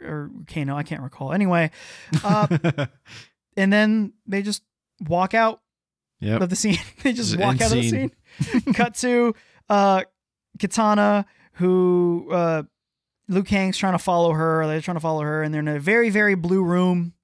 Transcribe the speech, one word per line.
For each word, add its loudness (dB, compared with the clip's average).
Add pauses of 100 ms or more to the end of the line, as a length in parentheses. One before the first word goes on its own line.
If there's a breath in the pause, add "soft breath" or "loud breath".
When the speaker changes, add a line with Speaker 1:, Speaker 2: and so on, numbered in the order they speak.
Speaker 1:
or -10 (160)
Kano, -6
I -4
can't -10
recall. -10
Anyway, 2 (540 loud breath)
uh, 2
Speaker 2:
<laughs> 0 (720 loud breath)
Speaker 1:
and 2
then 2 (120)
they -4
just -6 (380)
walk -2
out 2 (600)
Speaker 2:
Yep. 0
Speaker 1:
of 0
the -4
scene. 0 (120)
<laughs> -20
They 2
just -4
Speaker 2:
Just -2
Speaker 1:
walk 2
Speaker 2:
end 0
Speaker 1:
out 2
of 2
the 0
Speaker 2:
scene. -2 (280 loud breath)
Speaker 1:
scene. -2
<laughs> 0
Cut -2
to, 0 (340 soft breath)
uh, 2 (540)
Katana, 2 (280 soft breath)
who, 2
uh, 0 (640)
Liu 0
Kang's 0
trying 0
to 0
follow 2
her. 0
They're -2
trying -6
to -6
follow -2
her, -4
and -4
they're -2
in -4
a -4
very, 2
very 2
blue 0
room 0 (100)